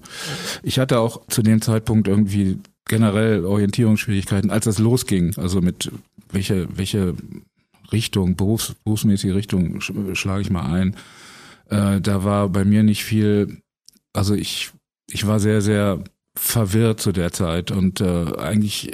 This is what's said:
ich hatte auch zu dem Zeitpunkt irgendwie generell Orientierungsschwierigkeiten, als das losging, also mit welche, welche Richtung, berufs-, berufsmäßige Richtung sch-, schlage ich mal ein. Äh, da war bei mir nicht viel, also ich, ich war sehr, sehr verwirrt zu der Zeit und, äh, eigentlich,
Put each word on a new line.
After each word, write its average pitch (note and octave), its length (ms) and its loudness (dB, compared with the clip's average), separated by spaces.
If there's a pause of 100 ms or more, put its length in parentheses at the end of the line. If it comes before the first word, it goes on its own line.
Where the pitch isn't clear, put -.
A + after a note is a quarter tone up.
(640)
ich - 160 -2
hatte C3 220 2
auch - 280 -4
zu - 140 0
dem A2 180 6
Zeitpunkt A2 480 2
irgendwie G2 500 2 (280)
generell G#2+ 580 2
Orientierungsschwierigkeiten, G2+ 1040 2
als G#2 160 0
das A2 120 0
losging, G#2+ 580 2
also F#2 240 -2
mit - 300 -2 (400)
welche, F#2+ 460 -2
welche F#2+ 380 -2 (760)
Richtung, F#2+ 460 0
berufs-, G#2+ 380 -2 (100)
berufsmäßige G#2 500 0
Richtung G2 440 -2
sch-, F#2+ 360 -6
schlage G2 280 -4
ich F#2+ 80 -4
mal D#2 200 -2
ein. F#2 240 0 (760)
Äh, G2+ 300 2
da G2 220 0
war G2+ 260 2
bei G2 160 0
mir G#2 180 4
nicht G#2+ 200 2
viel, G#2 580 0 (520)
also G2 220 0
ich, - 360 -6 (400)
ich G2 160 -4
war G#2+ 140 2
sehr, G#2+ 220 2
sehr G#2 420 0 (340)
verwirrt A2 640 0
zu G#2 120 0
der F2 200 -2
Zeit E2+ 380 -2
und, F#2+ 320 0
äh, F2 340 0
eigentlich, G#2 580 -2